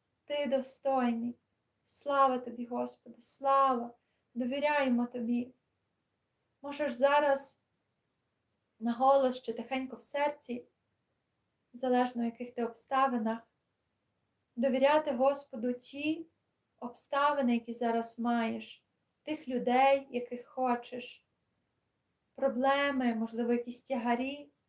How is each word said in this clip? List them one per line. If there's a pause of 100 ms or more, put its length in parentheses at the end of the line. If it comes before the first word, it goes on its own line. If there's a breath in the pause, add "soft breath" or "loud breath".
(260)
Ти
достойний. (500)
Слава
Тобі,
Господи,
слава! (400)
Довіряємо
Тобі. (1080)
Можеш
зараз (1200)
на
голос
чи
тихенько
в
серці, (1080)
залежно
в
яких
ти
обставинах, (1160)
довіряти
Господу
ті (520)
обставини,
які
зараз
маєш, (380)
тих
людей,
яких
хочеш, (1120)
проблеми,
можливо,
якісь
тягарі, (180)